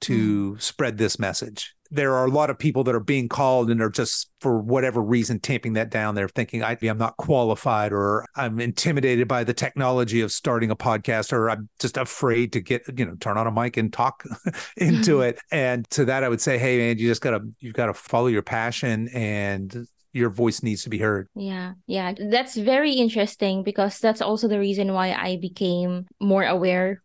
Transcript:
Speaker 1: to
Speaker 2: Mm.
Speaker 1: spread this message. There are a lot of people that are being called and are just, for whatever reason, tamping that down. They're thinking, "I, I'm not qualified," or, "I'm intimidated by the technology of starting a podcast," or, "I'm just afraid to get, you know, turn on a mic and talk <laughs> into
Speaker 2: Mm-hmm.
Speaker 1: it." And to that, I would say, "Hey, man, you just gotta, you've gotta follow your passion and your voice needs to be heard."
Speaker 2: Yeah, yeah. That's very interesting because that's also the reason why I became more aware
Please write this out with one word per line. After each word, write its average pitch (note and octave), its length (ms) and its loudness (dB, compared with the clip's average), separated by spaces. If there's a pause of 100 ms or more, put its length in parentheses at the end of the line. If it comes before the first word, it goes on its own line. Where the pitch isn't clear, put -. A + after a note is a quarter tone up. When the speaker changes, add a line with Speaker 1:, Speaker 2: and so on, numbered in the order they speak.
Speaker 1:
to G#2 540 0
Speaker 2:
Mm. G#2+ 60 -8
Speaker 1:
spread A#2 360 -2
this G#2+ 200 0
message. G#2 560 -6 (180)
There C#3 220 2
are B2+ 100 2
a C3 60 2
lot D3 180 4
of C3+ 100 -4
people C3 260 0
that B2 100 2
are A#2 60 0
being B2 280 0
called C3 420 2
and A2+ 120 2
are A2 80 2
just, - 400 -2 (100)
for B2 180 2
whatever A#2+ 440 0
reason, A2+ 360 2
tamping A#2 360 -2
that A2 160 0
down. G#2+ 240 0
They're G2+ 120 0
thinking, A2+ 380 -4
"I, A#2 160 -2
I'm A2+ 160 0
not A2+ 220 -2
qualified," A2 760 2
or, G2+ 320 0 (100)
"I'm A#2 260 -4
intimidated B2 680 2
by A#2+ 160 0
the A#2+ 80 0
technology B2+ 720 0
of G#2+ 100 -2
starting A#2 380 0
a G#2+ 60 0
podcast," A2 580 0
or, A2+ 160 2
"I'm G#2+ 180 -4 (100)
just - 200 -4
afraid A#2+ 560 0
to A#2 60 0
get, A#2+ 220 -2 (160)
you B2 60 2
know, F2 160 -6
turn G#2 160 -2
on A2+ 100 0
a A2+ 60 -2
mic A#2+ 240 0
and A2+ 160 0
talk - 320 -2
<laughs> - 540 -8
into F3+ 400 4
Speaker 2:
Mm-hmm. B2 100 2
Speaker 1:
it." A#2 100 -4 (140)
And B2+ 380 0
to C#3+ 160 2
that, C3+ 180 2
I B2 60 2
would A2+ 100 0
say, C3+ 160 2
"Hey, B2+ 220 4
man, A#2 200 2
you A#2 100 2
just A2+ 120 2
gotta, A2+ 200 0 (200)
you've A#2 140 -12
gotta A2+ 200 0
follow B2 340 0
your G#2 140 2
passion A2+ 680 -2
and G#2 760 -4 (280)
your A#2+ 160 2
voice A2 320 0
needs G#2+ 220 -2
to - 60 -12
be G#2+ 80 -4
heard." G#2 380 0
Speaker 2:
Yeah, F#3 380 -8 (120)
yeah. F#3+ 320 -4
That's A#3+ 380 -2
very C4 380 2
interesting G#3 680 0
because G3 380 -2
that's A3 220 2
also A3 260 0
the G#3 100 2
reason G3 360 0
why F#3 180 0
I F#3 240 -4
became F3+ 680 -2 (140)
more G3 240 4
aware F#3 600 0